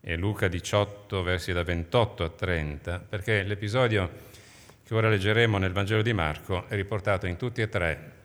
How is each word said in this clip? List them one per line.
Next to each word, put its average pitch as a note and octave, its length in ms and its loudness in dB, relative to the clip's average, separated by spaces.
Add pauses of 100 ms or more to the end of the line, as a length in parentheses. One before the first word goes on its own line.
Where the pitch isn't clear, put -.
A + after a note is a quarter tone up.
e E2+ 160 -4
Luca G2+ 300 0
diciotto, G2+ 760 0
versi F2+ 280 0
da F2 120 0
ventotto F2 580 0
a E2 60 0
trenta, E2+ 720 -4
perché G#2 420 -2
l'episodio G#2 680 0 (760)
che - 100 -6
ora A2 140 4
leggeremo G#2+ 500 4
nel F#2+ 140 2
Vangelo G2+ 300 2
di A#2 100 2
Marco F2 560 -2
è G#2+ 80 -4
riportato G2 500 -2
in F2 100 -2
tutti A#2+ 240 -4
e G#2+ 80 0
tre D#2+ 440 -2 (120)